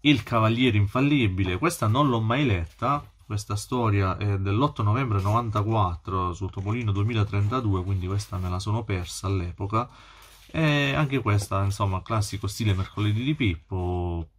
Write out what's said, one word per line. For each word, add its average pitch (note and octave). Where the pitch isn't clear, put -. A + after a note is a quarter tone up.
Il C#3+
Cavaliere A#2
Infallibile. G2+
Questa -
non C3+
l'ho A#2
mai A#2+
letta, A#2
questa G#2
storia G2+
è G2+
dell'otto G#2+
novembre G#2+
novantaquattro G2+
su F2+
Topolino G#2
duemilatrentadue, G#2
quindi F#2
questa G2
me F#2
la F2+
sono A2
persa F#2
all'epoca. G2
E D3
anche C#3
questa, G2+
insomma, G2
classico G#2
stile G#2
Mercoledì G#2
di D3
Pippo. F2+